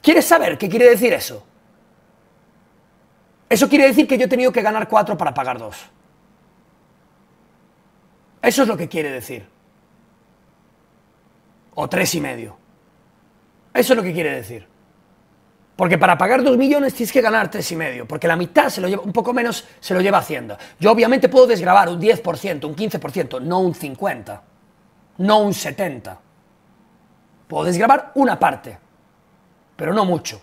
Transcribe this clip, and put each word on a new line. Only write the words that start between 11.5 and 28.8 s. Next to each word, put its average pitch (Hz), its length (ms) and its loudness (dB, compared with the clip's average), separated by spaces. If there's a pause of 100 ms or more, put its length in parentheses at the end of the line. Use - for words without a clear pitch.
O 151 120 -6
tres 175 280 -2
y 165 40 -4
medio. 120 380 -10 (1160)
Eso 254 200 2
es 233 40 2
lo 214 60 -4
que 180 80 -6
quiere 160 200 -4
decir. 117 360 -12 (1080)
Porque 185 200 0
para 175 200 4
pagar 202 260 2
dos 254 140 4
millones 277 360 2
tienes 240 200 -6
que 269 80 6
ganar 214 280 0
tres - 220 -8
y 170 60 -8
medio, 127 280 -8
porque 151 220 -6
la 165 80 2
mitad 180 320 0
se 202 140 -6
lo 180 80 -4
lleva, 196 120 -4
un 202 120 -8
poco 233 180 -2
menos 240 340 -4 (140)
se - 140 -6
lo 185 80 2
lleva 196 160 2
Hacienda. 120 400 -6 (200)
Yo 196 140 4
obviamente 247 380 4
puedo 254 180 8
desgravar 185 400 2
un 175 140 -6
diez 208 180 2
por 170 180 -6
ciento, 151 300 -8
un 151 80 -10
quince 202 240 -6
por 143 140 -10
ciento, 135 260 -6
no 131 200 -2
un 180 140 0
cincuenta, 131 680 -10 (760)
no 208 200 4
un 208 140 0
setenta. 135 680 -8 (1300)
Puedo 156 160 -6
desgravar 220 520 2
una 247 220 2
parte, 135 400 -4 (1000)